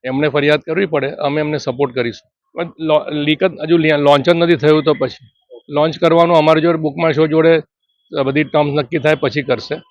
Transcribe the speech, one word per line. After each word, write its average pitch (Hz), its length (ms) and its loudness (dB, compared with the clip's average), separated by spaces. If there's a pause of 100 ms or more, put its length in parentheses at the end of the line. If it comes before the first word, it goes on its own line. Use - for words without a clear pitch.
એમને 135 260 -2
ફરિયાદ 147 300 2
કરવી 165 260 -2
પડે, 147 260 -4
અમે 147 300 -4
એમને 151 160 -4
સપોર્ટ 127 380 -8
કરીશું. 120 360 -6 (220)
પણ 170 260 -8
લો-, 156 320 0
લીક 151 320 -2
જ 185 80 0 (120)
હજુ 160 140 2
લિયા-, 156 200 2
લોન્ચ 143 320 4
જ - 0 -
નથી 170 260 2
થયું 151 280 2
તો 151 100 2
પછી 127 340 -6 (420)
લોન્ચ 151 300 -2
કરવાનું 170 380 4
અમારી 156 240 4
જોડે 165 160 0
બુક 151 200 -6
માય 160 160 0
શો 156 140 2
જોડે, 160 340 2 (580)
અ, 135 40 0
બધી 135 200 0
ટર્મ્સ 147 300 0
નક્કી 147 240 -4
થાય 151 180 0
પછી 143 260 -4
કરશે. 123 500 -6